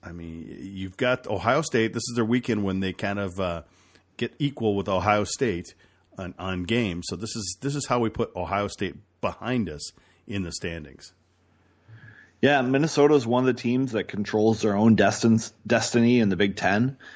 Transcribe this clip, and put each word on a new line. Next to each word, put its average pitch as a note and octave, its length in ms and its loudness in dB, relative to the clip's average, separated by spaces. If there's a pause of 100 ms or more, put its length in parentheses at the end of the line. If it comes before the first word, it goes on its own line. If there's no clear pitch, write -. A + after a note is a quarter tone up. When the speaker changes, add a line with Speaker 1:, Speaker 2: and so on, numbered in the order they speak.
Speaker 1:
I F2 80 -16
mean, E2+ 480 -12
you've F#2+ 380 -10
got B2+ 300 0
Ohio G#2+ 340 0
State. A2+ 320 0
This A#2 160 -4
is A#2+ 60 -8
their A#2 100 2
weekend A#2 380 0
when F#2+ 160 -2
they F#2+ 140 -2
kind G2+ 260 -6
of, F#2+ 200 -6
uh, F2 220 -4 (560)
get A#2 220 -4
equal A#2 360 0
with G2 140 -2
Ohio G2+ 340 2
State G2 520 -4 (420)
on, F#2 220 -10
on F#2 240 -6
games. F2+ 460 -2
So G2 60 -6
this G#2 200 -10
is, G2 260 -8
this C#3+ 140 -4
is C#3 100 -6
how B2 140 0
we A2+ 100 0
put A2 260 -6
Ohio F#2+ 320 -2
State F#2 280 -6 (260)
behind G#2 480 -4
us D2+ 220 -12 (360)
in G2 160 -4
the E2+ 80 -8
standings. E2 640 -10 (1300)
Speaker 2:
Yeah, C#3 200 4
Minnesota C#3+ 520 4
is C3+ 120 4
one B2 220 2
of B2+ 80 4
the B2+ 60 -10
teams B2+ 320 0
that G2+ 120 -2
controls G#2+ 560 0
their G#2 140 2
own A2 220 6
destins-, A2 560 4 (120)
destiny A#2 540 4
in G#2+ 100 4
the F#2+ 60 2
Big G2 200 0
Ten. A2+ 420 0 (180)